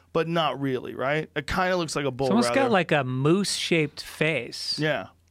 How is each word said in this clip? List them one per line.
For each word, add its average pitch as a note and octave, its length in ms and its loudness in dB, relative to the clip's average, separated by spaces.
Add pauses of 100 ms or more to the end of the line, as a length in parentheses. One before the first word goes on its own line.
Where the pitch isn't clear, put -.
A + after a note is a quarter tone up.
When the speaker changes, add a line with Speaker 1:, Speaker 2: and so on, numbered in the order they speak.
(140)
Speaker 1:
but E3 140 2
not D#3 340 0
really, C3+ 320 -2
right? D3 420 -2
It C#3 120 -6
kinda F#3 280 2
looks E3+ 200 -2
like D3+ 100 -2
a C3+ 60 0
bull, B2+ 160 -2
Speaker 2:
It's C3 40 2
almost A#3 180 4
Speaker 1:
rather. C4+ 120 2
Speaker 2:
got, B3 100 2
like, F#3 200 2
a D3 120 2
moose-shaped D3+ 1000 0
face. - 760 -4
Speaker 1:
Yeah, C#3+ 300 -2 (240)